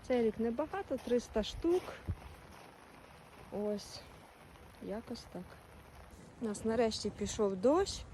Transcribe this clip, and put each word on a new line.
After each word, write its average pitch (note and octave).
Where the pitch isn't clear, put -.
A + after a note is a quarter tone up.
Цей B3
рік A3
небагато, C4+
триста A#3
штук. F4
Ось, G#3
якось G#3+
так. F3+
У A#3+
нас G#3
нарешті A3
пішов G3
дощ D4